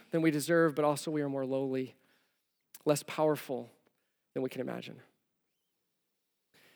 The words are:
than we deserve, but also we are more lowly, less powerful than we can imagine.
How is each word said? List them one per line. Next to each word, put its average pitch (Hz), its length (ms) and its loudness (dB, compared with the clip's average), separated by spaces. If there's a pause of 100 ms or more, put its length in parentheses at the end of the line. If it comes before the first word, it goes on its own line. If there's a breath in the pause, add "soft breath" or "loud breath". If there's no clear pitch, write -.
(120)
than 165 100 2
we 165 100 6
deserve, 160 420 2
but 147 120 2
also 147 260 0
we 151 100 -2
are 143 60 -2
more 135 180 -4
lowly, 131 500 -2 (880)
less 147 180 2
powerful 139 680 -2 (640)
than 131 80 -2
we 131 60 -2
can 127 140 -6
imagine. 123 400 -8 (1700)